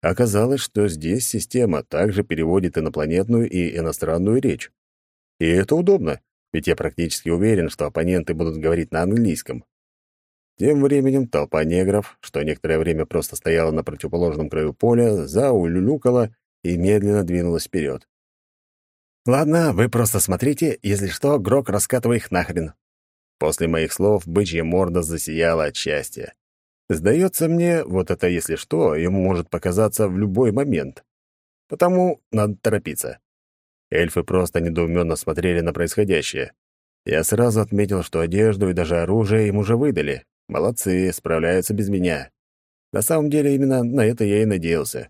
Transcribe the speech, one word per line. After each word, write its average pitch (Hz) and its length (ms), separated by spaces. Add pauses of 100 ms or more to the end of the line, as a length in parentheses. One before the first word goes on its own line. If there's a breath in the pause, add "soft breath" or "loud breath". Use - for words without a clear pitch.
Оказалось, 113 560
что 104 260
здесь 85 400
система 104 560
также 98 420
переводит 85 520
инопланетную 82 720
и 87 260
иностранную 85 640
речь. 131 320 (720)
И 82 60
это 92 300
удобно, 170 440 (320)
ведь 80 140
я - 100
практически - 540
уверен, 90 400
что - 160
оппоненты 85 480
будут 80 240
говорить 82 340
на 80 80
английском. 98 640 (920)
Тем 139 240
временем 135 440
толпа 78 380
негров, 92 560
что - 220
некоторое 78 360
время 80 280
просто - 280
стояла 82 360
на 78 120
противоположном 78 680
краю 78 240
поля, 113 520
заулюлюкала 113 1120 (260)
и 87 140
медленно 101 480
двинулась 87 400
вперёд. 69 420 (1160)
«Ладно, 143 480
вы 107 160
просто 117 320
смотрите, 131 640
если 101 240
что, 143 320
Грок, 127 320
раскатывай 120 480
их - 120
нахрен». 85 440 (640)
После 78 300
моих 80 220
слов 95 380
бычья 82 360
морда 87 360
засияла 80 640
от 73 120
счастья. 67 580 (540)
Сдается 151 600
мне, 170 340
вот 92 280
это, 90 180
если 82 280
что, 80 380
ему 90 280
может 90 260
показаться 101 580
в 92 120
любой 107 340
момент. 104 500 (680)
Потому 180 520 (100)
надо 104 260
торопиться. 80 640 (720)
Эльфы 85 320
просто 90 380
недоумённо 85 560
смотрели 85 440
на 82 120
происходящее. 85 800 (540)
Я 80 180
сразу 110 360
отметил, 101 420
что - 180
одежду 98 480
и 90 60
даже 85 260
оружие 107 480
им 101 100
уже 107 180
выдали. 85 480 (240)
Молодцы, 92 640
справляются 82 600
без 101 160
меня. 90 420 (600)
На 104 80
самом 151 300
деле, 143 240
именно 135 280
на 120 200
это 113 220
я 101 180
и 110 40
надеялся. 82 640